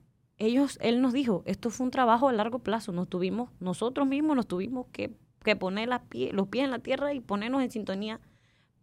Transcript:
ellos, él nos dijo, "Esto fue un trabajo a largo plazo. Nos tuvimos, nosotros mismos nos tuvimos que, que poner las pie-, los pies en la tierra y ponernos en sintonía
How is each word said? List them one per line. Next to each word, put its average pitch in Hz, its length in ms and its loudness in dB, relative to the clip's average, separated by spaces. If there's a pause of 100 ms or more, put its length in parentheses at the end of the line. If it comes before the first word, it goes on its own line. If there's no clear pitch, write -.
(380)
ellos, 247 440 2
él 233 200 4
nos 254 120 4
dijo, 233 320 2
"Esto 202 240 -2
fue 254 160 -4
un 254 60 -2
trabajo 247 360 4
a 254 60 2
largo 226 260 0
plazo. 214 320 -2
Nos 175 160 -2
tuvimos, 190 420 -2 (100)
nosotros 233 480 0
mismos 294 280 2
nos 240 120 0
tuvimos 233 440 -4
que, 214 240 -6 (280)
que 214 120 4
poner 196 340 -2
las 247 120 -2
pie-, - 320 -4
los 196 160 2
pies 240 160 0
en 269 60 0
la 233 80 -4
tierra 269 340 -2
y 269 60 -6
ponernos 226 440 -2
en 233 80 -2
sintonía 208 480 -6 (640)